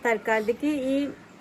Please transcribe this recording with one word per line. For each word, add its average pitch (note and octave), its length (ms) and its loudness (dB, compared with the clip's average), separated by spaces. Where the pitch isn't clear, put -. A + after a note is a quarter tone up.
തൽക്കാലത്തേക്ക് A3+ 640 0
ഈ C#4 420 0